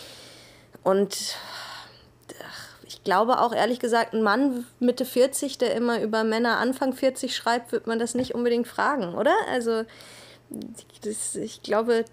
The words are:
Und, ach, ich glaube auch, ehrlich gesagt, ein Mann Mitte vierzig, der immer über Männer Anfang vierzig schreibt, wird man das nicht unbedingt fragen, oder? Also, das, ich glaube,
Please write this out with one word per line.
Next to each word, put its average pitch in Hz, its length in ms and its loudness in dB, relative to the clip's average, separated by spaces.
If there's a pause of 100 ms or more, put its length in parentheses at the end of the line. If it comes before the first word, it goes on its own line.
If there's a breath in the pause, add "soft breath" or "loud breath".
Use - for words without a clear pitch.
(840 loud breath)
Und, 196 340 2 (1300 loud breath)
ach, - 200 -16 (180 loud breath)
ich - 180 -18
glaube 220 360 4
auch, 233 140 2
ehrlich 240 260 2
gesagt, 233 340 0
ein 220 80 2
Mann 240 440 2 (140)
Mitte 247 260 2
vierzig, 269 520 0
der 233 180 2
immer 233 260 0
über 220 240 0
Männer 226 320 2
Anfang 254 360 0
vierzig 262 420 -2
schreibt, 240 360 -2
wird - 160 -4
man 226 120 -2
das 233 160 -4
nicht 247 200 -2
unbedingt 240 320 0
fragen, 208 480 0
oder? 285 180 4 (160)
Also, 226 340 0 (1200 loud breath)
das, - 320 -6
ich 214 280 -10
glaube, 226 500 2